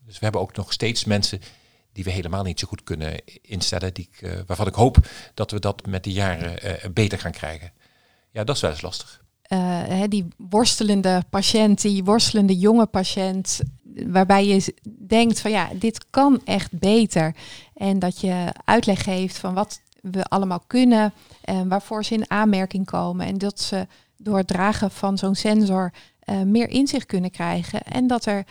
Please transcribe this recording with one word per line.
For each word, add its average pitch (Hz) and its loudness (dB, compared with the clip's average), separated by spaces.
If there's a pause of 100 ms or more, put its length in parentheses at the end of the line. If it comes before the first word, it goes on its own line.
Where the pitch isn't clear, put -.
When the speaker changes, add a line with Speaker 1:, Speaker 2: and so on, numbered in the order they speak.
Speaker 1:
Dus 107 -20
we - -8
hebben 104 -2
ook - -8
nog - -6
steeds 120 -4
mensen 101 -2 (520)
die 92 -10
we 95 -6
helemaal 92 -4
niet 92 -6
zo 98 -6
goed - -12
kunnen 78 -8 (220)
instellen, 92 -4
die 87 -12
ik, - -20
eh, 90 -8
waarvan 95 -2
ik 92 -4
hoop 127 6 (380)
dat - -6
we 107 -6
dat - -4
met 98 -6
de 98 -6
jaren, 87 -4 (200)
eh, 95 -10
beter 98 0
gaan 85 -8
krijgen. 78 -12 (580)
Ja, 107 -8
dat 143 -2
is - -4
wel 87 0
eens 76 -10
lastig. - -12 (300)
Speaker 2:
Eh, 190 0 (260)
hè, 190 -2
die 202 -2 (100)
worstelende 196 2
patiënt, 208 2
die 196 0
worstelende 202 2
jonge 214 6
patiënt, 190 -4 (460)
waarbij 190 4
je 196 6
z-, - -4 (380)
denkt 220 4
van, 214 -2
"Ja, 196 0 (100)
dit 220 -2
kan 277 4
echt 190 -2
beter." 190 2 (400)
En 196 0
dat 180 -2
je 180 -2 (180)
uitleg 208 2
geeft 185 -4
van 185 -6
wat 208 -4 (220)
we 185 -4
allemaal 185 -2
kunnen 233 4 (280)
en 185 -4
waarvoor 202 -2
ze 226 -4
in 220 -2
aanmerking 196 0
komen. 175 -4
En 196 -4
dat 202 -4
ze 190 -4 (300)
door 196 -2
het 190 2
dragen 196 0
van 196 -2
zo'n 196 0
sensor, 190 2 (280)
eh, 196 -4
meer 214 2
inzicht 277 0
kunnen 185 -2
krijgen. 175 -4
En 254 -2
dat 240 0
er, 202 -2